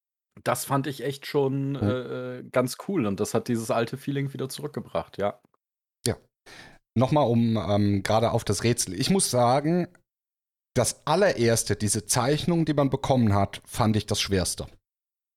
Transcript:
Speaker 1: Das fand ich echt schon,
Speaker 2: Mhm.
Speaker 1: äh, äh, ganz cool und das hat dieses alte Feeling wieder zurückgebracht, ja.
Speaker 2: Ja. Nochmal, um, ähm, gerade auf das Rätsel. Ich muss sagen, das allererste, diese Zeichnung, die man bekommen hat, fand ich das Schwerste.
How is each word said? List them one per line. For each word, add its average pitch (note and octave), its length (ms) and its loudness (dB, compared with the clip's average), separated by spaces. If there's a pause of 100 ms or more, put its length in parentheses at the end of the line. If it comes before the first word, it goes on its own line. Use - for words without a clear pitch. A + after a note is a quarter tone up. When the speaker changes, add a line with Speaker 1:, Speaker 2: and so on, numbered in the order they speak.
(440)
Speaker 1:
Das B2 220 -2
fand C#3 220 -2
ich C3+ 160 -8
echt C#3 240 -8
schon, C#3 480 -2
Speaker 2:
Mhm. C3+ 60 -6
Speaker 1:
äh, B2+ 580 -4
äh, - 100 -14
ganz B2+ 280 0 (100)
cool F3+ 180 0
und G2+ 140 -2
das G#2 140 -2
hat A2+ 140 0
dieses A2+ 220 -2
alte A#2 280 -2
Feeling C#3 360 -6
wieder C3 160 -8
zurückgebracht, - 680 -8
ja. G2+ 220 -4 (680)
Speaker 2:
Ja. A#2 80 -2 (800)
Nochmal, C3 320 2
um, A#2 300 2
ähm, G2+ 440 2
gerade A2 300 0
auf A2+ 140 -2
das - 180 -2
Rätsel. - 360 0
Ich C3 100 -2
muss F#3+ 200 2
sagen, D3 600 2 (840)
das - 320 -2
allererste, A#2+ 720 2
diese G#2+ 300 -2
Zeichnung, D3+ 600 0
die D#3 80 0
man C#3+ 160 2
bekommen B2 460 2
hat, G2 300 0
fand A2 320 2
ich G#2+ 100 -4
das - 140 -2
Schwerste. - 460 -2 (680)